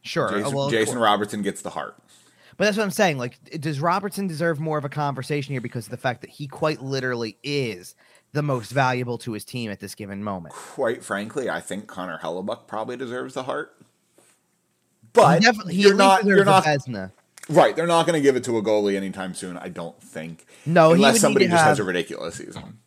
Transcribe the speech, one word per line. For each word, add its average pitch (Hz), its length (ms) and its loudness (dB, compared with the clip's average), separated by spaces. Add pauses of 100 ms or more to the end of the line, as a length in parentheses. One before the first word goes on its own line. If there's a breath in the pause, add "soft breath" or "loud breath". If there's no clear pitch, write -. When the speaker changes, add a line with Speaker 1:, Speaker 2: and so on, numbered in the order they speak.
Speaker 1:
Sure, 127 280 -4
Speaker 2:
Jason, 107 240 -4
Speaker 1:
well, 139 120 -2
of - 40 -2
Speaker 2:
Jason 110 240 0
Speaker 1:
course. 117 80 0
Speaker 2:
Robertson 104 380 0
gets 95 200 -6
the 87 100 -10
Hart. 60 260 -12 (600 soft breath)
Speaker 1:
But 190 60 -2
that's 208 140 0
what 220 60 -2
I'm 190 80 -2
saying. 175 260 0
Like, 123 260 -10
d-, - 140 -14
does 143 240 -6
Robertson 196 460 -2
deserve 160 340 -2
more 156 160 -4
of 147 80 -6
a 143 40 -6
conversation 143 640 -4
here 131 80 -4
because 117 280 -10
of 107 40 -14
the 123 60 -12
fact 127 240 -6
that - 80 -18
he 147 180 -14
quite 156 340 -4
literally 127 640 -4
is 123 520 -6 (360 soft breath)
the 147 120 -4
most 123 280 -4
valuable 127 460 0
to 113 160 -10
his 104 100 -8
team 120 280 -8
at 98 100 -12
this 98 120 -14
given 101 300 -12
moment? 90 320 -8
Speaker 2:
Quite - 480 -6
frankly, 104 460 -6
I 82 100 -4
think 98 280 -12
Connor 90 360 -10
Hellebuyck 95 440 -8
probably 113 280 -8
deserves 127 380 -10
the 131 100 -8
Hart. 135 320 -10 (1400)
But 170 280 6
Speaker 1:
He 226 60 4
definitely, 208 300 2
he 196 60 0
Speaker 2:
you're 202 100 10
Speaker 1:
at 196 60 2
least 196 100 8
Speaker 2:
not, 190 140 8
Speaker 1:
deserves 202 160 0
Speaker 2:
you're 196 80 6
Speaker 1:
the 196 60 4
Speaker 2:
not 190 120 6
Speaker 1:
Vezina. 123 480 -2 (380)
Speaker 2:
Right, 143 260 6
they're 170 120 -2
not 165 180 4
gonna 160 160 4
give 135 160 6
it 117 80 -4
to 117 120 0
a 107 40 2
goalie 104 340 2
anytime 95 380 -8
soon, 90 240 -12
I - 100 -12
don't 85 340 -12
think. 82 440 -14 (200 soft breath)
Speaker 1:
No, 160 240 6
he 170 60 8
Speaker 2:
Unless 202 140 6
Speaker 1:
would 226 60 4
need 220 40 2
Speaker 2:
somebody 202 280 4
Speaker 1:
to 175 40 0
Speaker 2:
just 170 140 4
has 151 140 4
Speaker 1:
have 101 60 -2
Speaker 2:
a - 20 -4
ridiculous 85 480 -6
season. - 520 -16